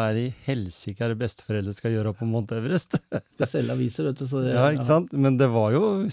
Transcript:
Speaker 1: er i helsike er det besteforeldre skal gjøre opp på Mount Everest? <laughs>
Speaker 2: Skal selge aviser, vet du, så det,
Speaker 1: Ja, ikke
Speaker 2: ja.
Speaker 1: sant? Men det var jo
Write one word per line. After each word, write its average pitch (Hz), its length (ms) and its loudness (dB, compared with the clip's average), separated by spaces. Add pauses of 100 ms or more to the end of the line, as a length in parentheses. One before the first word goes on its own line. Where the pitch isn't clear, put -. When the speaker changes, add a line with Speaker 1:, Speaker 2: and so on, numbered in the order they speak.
(120)
Speaker 1:
er 110 100 0
i 123 60 -2 (180)
helsike 104 560 -6
er 117 140 0
det - 80 -6
besteforeldre 104 500 -4
skal 113 220 -2
gjøre 107 180 0
opp - 80 -12
på 113 80 -2
Mount 113 220 -2
Everest? 139 480 -2 (160)
<laughs> - 240 -8
Speaker 2:
Skal - 100 0
selge 120 240 -2
aviser, 131 320 -2
vet 139 160 -4
du, 135 60 -4
så 131 180 -2
det, 127 80 0
Speaker 1:
Ja, 127 160 6
ikke 131 160 0
Speaker 2:
ja. 120 80 2
Speaker 1:
sant? 170 200 2
Men 135 280 4
det 131 80 6
var 110 240 4
jo 156 80 4 (320)